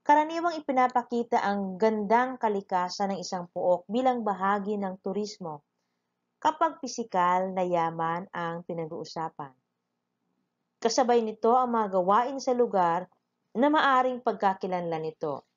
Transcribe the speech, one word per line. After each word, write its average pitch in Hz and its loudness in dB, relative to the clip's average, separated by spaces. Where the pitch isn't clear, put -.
Karaniwang 330 2
ipinapakita 247 0
ang 196 -2
gandang 220 2
kalikasan 196 -2
ng 196 -6
isang 180 -8
puok 175 0
bilang 247 0
bahagi 202 0
ng 185 -6
turismo 190 -6
kapag 311 0
pisikal 185 0
na 185 0
yaman 165 -2
ang 170 -6
pinag-uusapan. 160 -8
Kasabay 240 2
nito 220 0
ang 254 4
mga 208 0
gawain 233 2
sa 254 0
lugar 185 2
na 247 2
maaring 254 2
pagkakilanlan 185 -2
nito. 156 -6